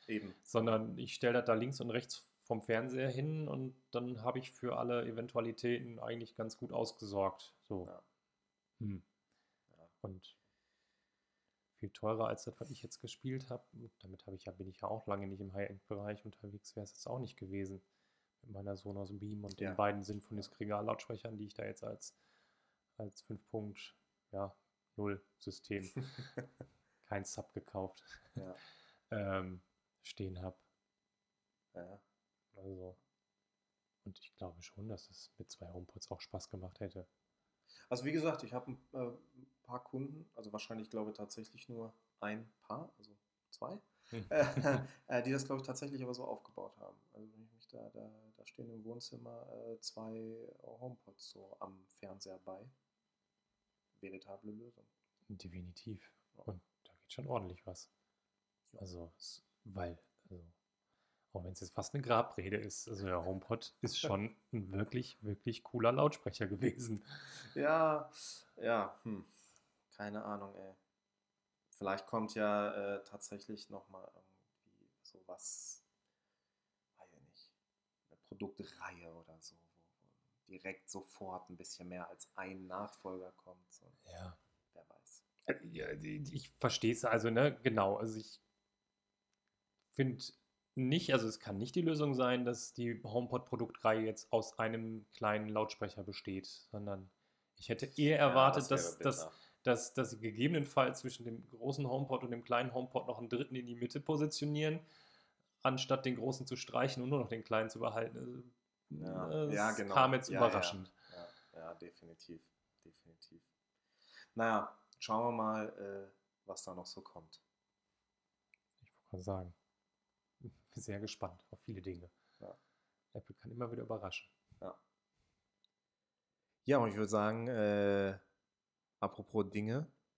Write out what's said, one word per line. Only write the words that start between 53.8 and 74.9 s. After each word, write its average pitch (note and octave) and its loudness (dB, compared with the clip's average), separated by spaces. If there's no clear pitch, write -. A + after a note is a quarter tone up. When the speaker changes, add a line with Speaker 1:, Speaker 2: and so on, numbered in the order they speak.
Speaker 1:
Veritable G2 -12
Lösung. A2 -16
Speaker 2:
Definitiv. F2+ -12
Speaker 1:
Ja. G2+ -18
Speaker 2:
Und F#2+ -4
da - -20
geht - -18
schon C3+ -10
ordentlich G2 -4
was. - -12
Speaker 1:
Ja. - -18
Speaker 2:
Also, F2 -10
es, - -14
weil, F2+ -4
also, F2 -14
auch F#2 -4
wenn's F2+ -8
jetzt F#2 -10
fast - -4
eine C#3+ 0
Grabrede A2 4
ist, - -6
also G2+ -4
der F2+ 2
HomePod F#2+ -2
ist - -2
schon G#2+ 2
Speaker 1:
<laughs> - -20
Speaker 2:
ein G2 -2
wirklich, A2 -2
wirklich G#2+ -4
cooler A#2 4
Lautsprecher C#3 2
gewesen. A2 0
Speaker 1:
Ja, D#3 6
ja, A2 2
hm. G2+ -6
Keine G#2 -4
Ahnung, G2+ -6
ey. F#2+ -14
Vielleicht G2 0
kommt A2 0
ja, G#2 4
äh, G2 -8
tatsächlich - -10
noch G2+ -12
mal F#2+ -16
irgendwie F#2+ -20